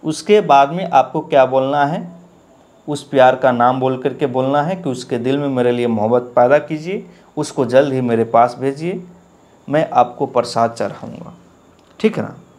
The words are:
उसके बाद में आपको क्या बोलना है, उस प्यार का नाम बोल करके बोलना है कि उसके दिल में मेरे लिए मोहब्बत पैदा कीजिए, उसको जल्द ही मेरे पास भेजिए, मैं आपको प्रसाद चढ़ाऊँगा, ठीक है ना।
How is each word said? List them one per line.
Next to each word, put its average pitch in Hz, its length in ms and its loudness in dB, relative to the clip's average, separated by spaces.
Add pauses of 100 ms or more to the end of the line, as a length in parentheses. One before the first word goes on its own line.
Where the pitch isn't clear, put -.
उसके 190 400 2
बाद 143 300 4
में 185 140 -6
आपको 147 360 2
क्या 135 240 4
बोलना 135 400 0
है, 175 200 -6 (800)
उस 147 160 -6
प्यार 127 320 4
का 127 160 2
नाम 123 280 2
बोल 131 180 0
करके 135 300 -4
बोलना 131 340 0
है 175 140 -4
कि 170 140 -6
उसके 123 280 -6
दिल 131 200 -2
में 143 120 -2
मेरे 123 220 0
लिए 120 160 -2
मोहब्बत 113 480 0
पैदा 123 240 4
कीजिए, 160 440 -8 (320)
उसको 147 300 -4
जल्द 135 260 4
ही 131 100 -2
मेरे 117 240 0
पास 117 340 2
भेजिए, 160 420 -6 (680)
मैं 151 240 0
आपको 123 360 0
प्रसाद 117 440 -2
चढ़ाऊँगा, - 640 -12 (680)
ठीक 220 160 0
है 123 80 -4
ना। 113 120 -14 (220)